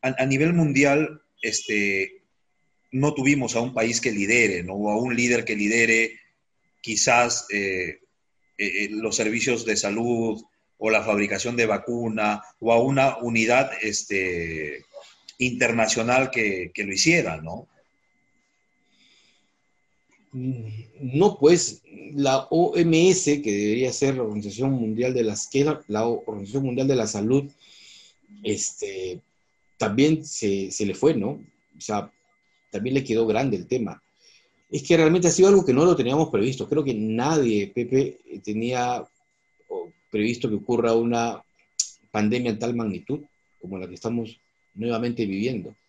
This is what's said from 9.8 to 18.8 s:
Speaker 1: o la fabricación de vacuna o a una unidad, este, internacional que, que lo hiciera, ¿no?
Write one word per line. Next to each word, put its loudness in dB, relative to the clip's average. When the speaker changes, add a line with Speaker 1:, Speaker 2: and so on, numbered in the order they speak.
Speaker 1:
o -2
la 2
fabricación -2
de 2
vacuna -2
o 2
a 6
una 2
unidad, 2
este, -4
internacional 0
que, -4
que -6
lo -8
hiciera, 0
¿no? -14